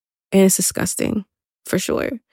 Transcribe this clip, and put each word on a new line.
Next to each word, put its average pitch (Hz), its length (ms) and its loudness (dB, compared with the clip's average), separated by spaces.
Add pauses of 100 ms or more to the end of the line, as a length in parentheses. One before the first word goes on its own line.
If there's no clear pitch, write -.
(320)
and 190 140 8
it's 190 100 4
disgusting, - 720 -4 (400)
for - 120 -2
sure. - 340 -4 (200)